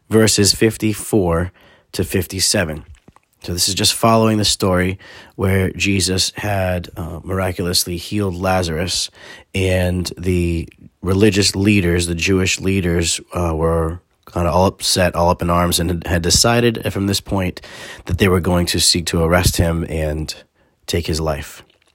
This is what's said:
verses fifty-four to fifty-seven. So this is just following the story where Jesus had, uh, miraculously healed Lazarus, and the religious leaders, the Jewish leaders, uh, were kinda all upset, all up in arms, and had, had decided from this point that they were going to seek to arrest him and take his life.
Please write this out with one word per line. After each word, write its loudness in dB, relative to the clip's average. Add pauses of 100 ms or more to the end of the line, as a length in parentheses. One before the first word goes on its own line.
verses 4
fifty-four 0 (400)
to -4
fifty-seven. -2 (560)
So -8
this -2
is -4
just 0
following 4
the 0
story 0 (380)
where 0
Jesus -2
had, -4
uh, -10
miraculously -4
healed -4
Lazarus, -2 (460)
and 0
the 0 (320)
religious 2
leaders, 2
the -2
Jewish 0
leaders, 0 (140)
uh, -2
were -2 (320)
kinda -2
all 4
upset, 0
all 2
up 0
in -2
arms, 2
and -2
had, -4
had 0
decided 2
from -2
this 0
point -4 (460)
that -2
they 4
were 4
going 2
to -2
seek 2
to 0
arrest 2
him 0
and -4 (440)
take -4
his -2
life. -6 (320)